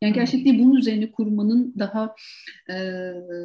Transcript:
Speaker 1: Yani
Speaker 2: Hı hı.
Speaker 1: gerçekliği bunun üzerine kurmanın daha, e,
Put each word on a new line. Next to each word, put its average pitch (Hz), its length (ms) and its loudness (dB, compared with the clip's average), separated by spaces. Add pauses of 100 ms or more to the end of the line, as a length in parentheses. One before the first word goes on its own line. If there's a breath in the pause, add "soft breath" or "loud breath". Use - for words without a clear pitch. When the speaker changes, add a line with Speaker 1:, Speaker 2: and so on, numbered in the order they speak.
Speaker 1:
Yani 208 100 2
Speaker 2:
Hı 247 80 0
hı. - 0 -
Speaker 1:
gerçekliği 262 380 2
bunun 254 180 6
üzerine 220 360 0
kurmanın 214 680 0
daha, 220 360 -4 (560 loud breath)
e, 185 40 -10 (720)